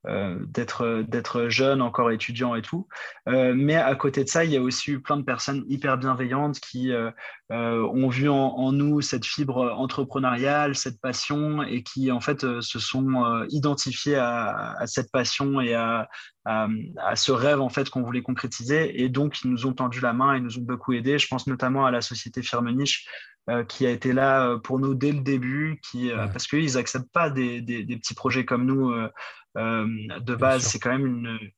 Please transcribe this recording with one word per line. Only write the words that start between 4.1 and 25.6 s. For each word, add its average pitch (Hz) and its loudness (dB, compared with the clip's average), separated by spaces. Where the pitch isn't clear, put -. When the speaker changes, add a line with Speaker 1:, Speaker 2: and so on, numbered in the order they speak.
Speaker 1:
de 135 -2
ça, 170 4
il 160 2
y 143 4
a 127 4
aussi 127 0
eu 135 -2
plein 147 0
de 139 -2
personnes 135 -2
hyper 135 0
bienveillantes 131 0
qui, 127 -4
euh, 117 0
euh, 117 0
ont 131 2
vu 131 2
en, 143 4
en 131 2
nous 147 4
cette 131 -4
fibre 127 0
entrepreneuriale, 135 0
cette 123 -6
passion, 147 -2
et 123 -2
qui, 131 0
en 123 0
fait, 143 0
euh, 120 0
se - -6
sont, 131 2
euh, 117 0
identifiées 143 0
à, 110 -2
à 104 -2
cette 123 -4
passion 139 0
et 120 2
à, 117 0
à, 110 2
à 101 2
ce - 2
rêve, 135 4
en 131 2
fait, 139 -2
qu'on 131 -2
voulait 123 -2
concrétiser. 131 0
Et 127 2
donc, 143 0
ils 127 0
nous 123 0
ont 135 0
tendu 123 -2
la 123 2
main, 131 4
ils 127 0
nous 120 -6
ont 123 -4
beaucoup 123 -2
aidés. 127 2
Je 143 2
pense 127 -4
notamment 131 2
à 127 4
la 120 0
société 120 -6
Firmenich, 120 0
euh, 120 0
qui 131 -2
a 123 4
été 120 0
là, 135 4
euh, 120 0
pour 127 -4
nous 135 2
dès 143 2
le 143 0
début, 139 -2